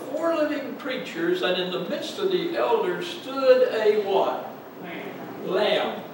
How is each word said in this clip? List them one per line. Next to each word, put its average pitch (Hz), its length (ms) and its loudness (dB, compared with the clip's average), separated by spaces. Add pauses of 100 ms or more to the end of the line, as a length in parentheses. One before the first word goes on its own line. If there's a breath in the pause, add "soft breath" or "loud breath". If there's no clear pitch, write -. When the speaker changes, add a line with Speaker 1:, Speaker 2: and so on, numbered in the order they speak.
(100)
Speaker 1:
four 330 240 0
living 294 460 0
creatures, 185 600 -2
and 180 140 2
in 180 140 -2
the 175 180 -4
midst 302 300 -4
of 190 140 0
the 170 240 0
elders 185 500 0
stood 262 680 4
a" 214 280 4
what? 190 500 0 (320)
Speaker 2:
Lamb. - 640 -10
Speaker 1:
"Lamb, 190 560 2 (120)